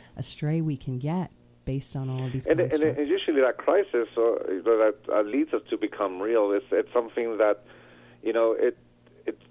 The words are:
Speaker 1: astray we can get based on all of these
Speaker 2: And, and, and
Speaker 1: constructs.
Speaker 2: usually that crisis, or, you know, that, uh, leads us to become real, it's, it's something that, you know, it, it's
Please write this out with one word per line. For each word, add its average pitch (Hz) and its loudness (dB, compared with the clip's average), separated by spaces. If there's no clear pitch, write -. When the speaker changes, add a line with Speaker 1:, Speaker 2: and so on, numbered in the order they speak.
Speaker 1:
astray 156 -4
we 151 -2
can 127 -8
get 156 -4
based 139 -6
on 131 -6
all 131 -4
of 127 -4
these 131 -6
Speaker 2:
And, 165 2
and, 139 0
and 151 2
Speaker 1:
constructs. 147 0
Speaker 2:
usually 165 2
that 127 2
crisis, 143 2
or, 113 2
you 90 -4
know, 113 4
that, 110 4
uh, 107 2
leads 131 0
us 107 -2
to 113 -2
become 98 -4
real, 104 2
it's, 101 0
it's 107 0
something 117 -2
that, 104 2
you 117 -2
know, 113 2
it, 120 0
it's - -8